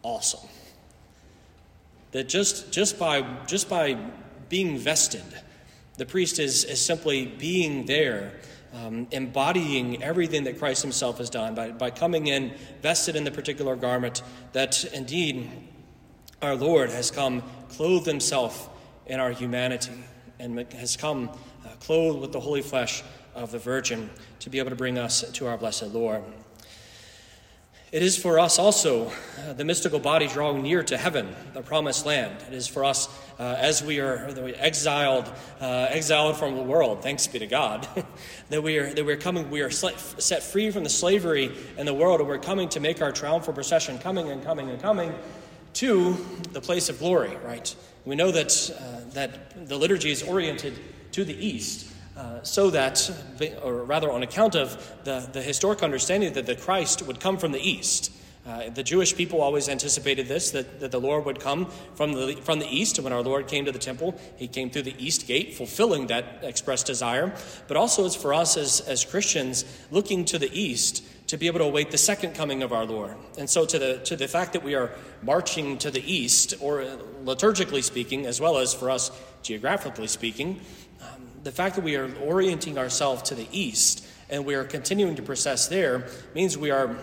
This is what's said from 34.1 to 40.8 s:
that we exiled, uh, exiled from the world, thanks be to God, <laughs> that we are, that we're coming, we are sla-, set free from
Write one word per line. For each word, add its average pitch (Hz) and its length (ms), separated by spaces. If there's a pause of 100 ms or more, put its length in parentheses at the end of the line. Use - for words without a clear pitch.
that 131 100
we 127 120
exiled, 143 800 (280)
uh, 127 280
exiled 151 480
from 143 200
the 131 60
world, 127 400
thanks 143 260
be 123 100
to 110 80
God, 120 480
<laughs> 180 100 (460)
that 151 100
we 156 180
are, 139 140
that 147 140
we're 143 100
coming, 175 340
we 147 100
are 143 80
sla-, - 520
set 165 220
free 214 300
from 190 100